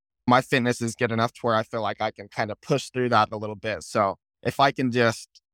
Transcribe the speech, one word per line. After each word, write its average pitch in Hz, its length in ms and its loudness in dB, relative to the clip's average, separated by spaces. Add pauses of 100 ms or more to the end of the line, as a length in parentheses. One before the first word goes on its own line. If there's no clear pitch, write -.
(260)
my 123 160 6
fitness 123 400 0
is 117 140 -4
good 120 160 -2
enough 113 220 -2
to - 80 -20
where 117 140 0
I 110 80 0
feel 113 180 -8
like 104 200 -6
I 107 100 -2
can 101 180 -18
kinda 107 320 -6
push - 280 -2
through 123 200 -2
that 120 220 4
a 110 60 -8
little 107 180 -8
bit. 98 280 -6
So 101 340 0 (240)
if - 180 -4
I 139 120 6
can 131 200 -2
just 117 380 0 (240)